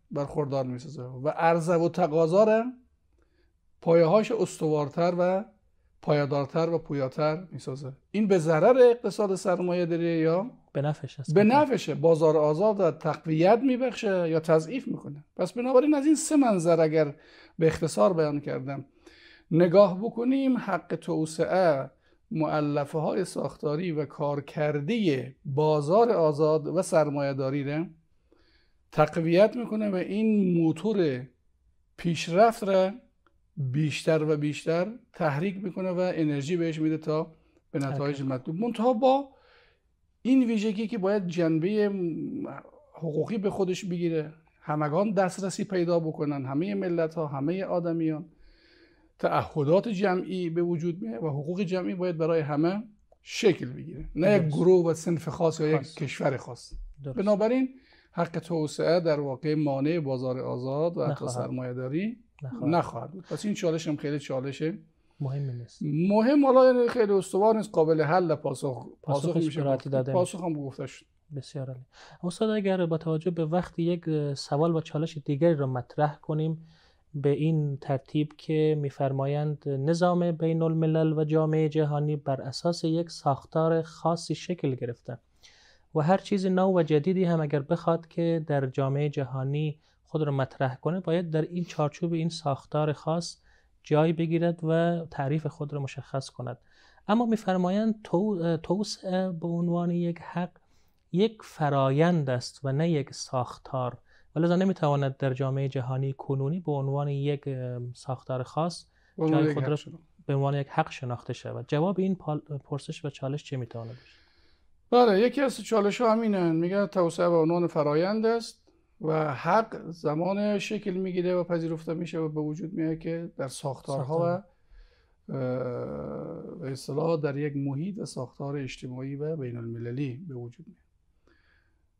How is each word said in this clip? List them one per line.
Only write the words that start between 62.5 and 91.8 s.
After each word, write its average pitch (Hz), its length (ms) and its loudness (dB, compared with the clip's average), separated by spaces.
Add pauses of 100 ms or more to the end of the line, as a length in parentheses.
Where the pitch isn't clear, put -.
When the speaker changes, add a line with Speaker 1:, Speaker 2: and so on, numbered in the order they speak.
Speaker 1:
نخواهد 135 360 -2
بود. 180 140 -16
پس - 200 -10
این 208 100 -2
چالش 160 340 -2
هم 147 80 -2
خیلی 147 220 -4
چالش 139 440 -6 (580)
Speaker 2:
مهمی 139 320 -4
نیست. 120 300 -14
Speaker 1:
مهم، 208 600 4
حالا 254 220 8
یعنی 247 220 6
خیلی 214 240 2
استوار 196 440 4
نیست، 214 160 -4
قابل 160 300 4
حل 160 320 2
پاسخ، 139 540 -4 (140)
پاسخ 139 240 -2
Speaker 2:
پاسخش 170 180 2
Speaker 1:
می‌شه 156 160 -2
Speaker 2:
به 139 60 -2
راحتی 135 120 2
Speaker 1:
گفت. 135 140 -10
Speaker 2:
داده 135 200 0
Speaker 1:
پاسخ 180 220 0
Speaker 2:
می‌شه. 180 120 -8
Speaker 1:
هم 165 60 -2
گفته 139 340 -8
شد. - 200 -20 (300)
Speaker 2:
بسیار 131 300 -10
عالی. 127 140 -12 (420)
استاد، 214 280 0
اگر 190 360 0
با 160 120 0
توجه 160 320 -2
به 165 140 -2
وقت 170 340 -2
یک، 170 280 0
اه، 147 280 -2
سوال 160 400 0
و 160 60 0
چالش 156 440 -4
دیگری 151 300 2
رو 139 120 0
مطرح 139 560 -2
کنیم، 160 440 -4 (480)
به 143 140 0
این 147 480 2
ترتیب 151 600 -4
که 156 440 0
می‌فرمایند 143 880 -2
نظام 170 640 2
بین 160 300 0
الملل 160 560 2
و 156 60 0
جامعهٔ 156 440 2
جهانی 147 480 0
بر 139 240 -4
اساس 170 440 -4
یک 165 260 -2
ساختار 160 720 0
خاصی 165 520 -4
شکل 151 400 -4
گرفته 120 440 -10 (760)
و 156 60 2
هر 180 180 4
چیز 196 280 -2
نو 185 320 2
و 165 40 6
جدیدی 160 420 2
هم 170 160 2
اگر 147 200 -2
بخواد 170 480 -2
که 165 380 -2
در 139 200 0
جامعهٔ 139 420 -2
جهانی 139 720 -4 (260)
خود 156 180 -4
رو 147 100 0
مطرح 131 420 -2
کنه، 175 260 -4
باید 170 300 -2
در 156 120 0
این 170 220 -4
چارچوب 160 480 -2